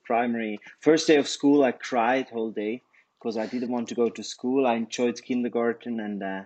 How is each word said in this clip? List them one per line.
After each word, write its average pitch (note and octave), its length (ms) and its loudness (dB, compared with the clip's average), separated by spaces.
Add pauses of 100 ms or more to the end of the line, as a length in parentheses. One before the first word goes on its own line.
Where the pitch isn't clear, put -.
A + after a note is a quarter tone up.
primary, A#2 560 -2 (200)
first D#3 260 4
day D#3 120 6
of C#3 100 2
school, C#3+ 360 4
I B2 80 4
cried B2 580 0
whole A2+ 200 -4
day G#2+ 320 -4 (380)
'cause A2+ 180 -4
I A2 80 -2
didn't B2 240 -4
want A#2+ 200 -4
to A2+ 60 -10
go A#2+ 140 2
to G#2+ 140 -8
school. C3 420 -2
I A#2+ 80 2
enjoyed A#2 480 -2
kindergarten A#2 800 -2
and, G#2 240 -6
uh, F#2+ 220 -6